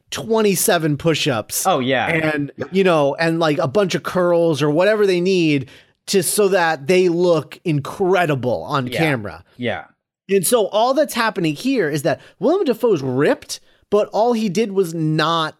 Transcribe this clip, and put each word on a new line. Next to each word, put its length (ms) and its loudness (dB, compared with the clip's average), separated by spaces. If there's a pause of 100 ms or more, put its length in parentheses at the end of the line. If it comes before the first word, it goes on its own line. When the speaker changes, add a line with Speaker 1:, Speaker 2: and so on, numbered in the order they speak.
(120)
Speaker 1:
twenty-seven 840 0
push-ups. 680 -2
Speaker 2:
Oh, 140 2
yeah. 280 0
Speaker 1:
And, 440 -2 (200)
you 120 2
know, 320 2
and, 240 0
like, 180 2
a 100 0
bunch 280 0
of 80 -4
curls 580 2
or 80 2
whatever 380 2
they 140 2
need 480 0 (380)
to, 140 2
so 280 0
that 380 0
they 220 4
look 540 0
incredible 1000 0
on 240 -4
Speaker 2:
Yeah. 120 -6
Speaker 1:
camera. 440 -2 (140)
Speaker 2:
Yeah. 280 -6 (440)
Speaker 1:
And 180 0
so 200 2
all 260 0
that's 200 0
happening 400 -2
here 360 -2
is 140 -4
that 180 -2 (180)
Willem 240 0
Dafoe's 380 0
ripped, 580 -2 (300)
but 240 0
all 200 2
he 160 -2
did 220 -2
was 220 -2
not 680 -2